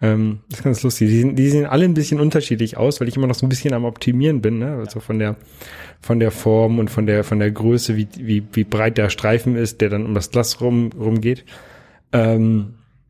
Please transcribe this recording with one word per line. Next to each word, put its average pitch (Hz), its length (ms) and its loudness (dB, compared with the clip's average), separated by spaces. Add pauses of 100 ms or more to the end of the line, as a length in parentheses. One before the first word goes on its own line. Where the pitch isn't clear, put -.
Ähm, 107 380 0 (100)
das - 100 -14
ist - 40 -10
ganz 127 200 -2
lustig. 117 260 0
Die 113 100 4
sehen, 131 160 2
die 135 140 2
sehen 147 160 2
alle 151 180 2
ein 180 120 4
bisschen 151 260 0
unterschiedlich 135 560 0
aus, 131 240 0
weil 120 80 -2
ich - 80 -6
immer 131 100 0
noch 123 80 0
so - 100 -2
ein 131 40 2
bisschen 131 240 -2
am 120 100 -2
Optimieren 123 560 -2
bin, 110 200 -2
ne? 135 180 -6
Also 107 240 -10
von 110 180 -4
der, 107 160 -2 (640)
von 117 220 0
der 110 100 2
Form 113 480 2
und 107 100 0
von 110 180 -2
der, 104 180 2
von 107 140 0
der 104 120 2
Größe, 113 460 0
wie, 107 180 -2
wie, 107 260 -2 (120)
wie 110 100 2
breit 110 340 -2
der 104 120 2
Streifen 117 480 0
ist, 113 240 -2
der 107 80 2
dann 104 160 -2
um 110 80 -4
das 101 180 -4
Glas 120 300 0
rum, 120 360 2
rumgeht. 110 460 0 (680)
Ähm, 113 640 2 (340)